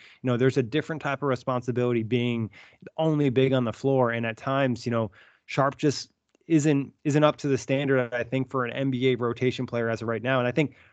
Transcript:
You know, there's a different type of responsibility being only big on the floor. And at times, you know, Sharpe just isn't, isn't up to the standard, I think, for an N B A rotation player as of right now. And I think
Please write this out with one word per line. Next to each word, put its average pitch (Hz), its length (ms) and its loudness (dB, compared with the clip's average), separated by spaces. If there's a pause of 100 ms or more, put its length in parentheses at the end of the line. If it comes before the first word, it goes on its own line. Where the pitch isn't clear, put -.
(220)
You 127 80 -2
know, 123 60 2
there's 127 200 2
a 139 60 2
different 147 380 -4
type 139 220 -4
of 143 60 -2
responsibility 123 760 -2
being 117 480 -2 (460)
only 151 340 2
big 131 220 2
on 131 120 2
the 110 80 -2
floor. 131 380 2
And 117 160 -2
at 113 100 -4
times, 135 480 -2
you 123 60 -4
know, 113 200 0 (360)
Sharpe 139 300 0
just - 340 -2 (360)
isn't, 147 460 2 (120)
isn't 151 200 2
up 151 140 4
to 147 100 -4
the 135 100 2
standard, 135 560 0
I 120 80 -2
think, 127 280 -4
for 131 140 -2
an 120 80 -6
N 135 180 -2
B 127 180 0
A 131 60 2
rotation 120 520 -2
player 117 220 -2
as 113 120 -2
of 113 80 -8
right 113 140 -2
now. 131 160 0
And 123 80 0
I 123 60 -2
think 139 220 0 (180)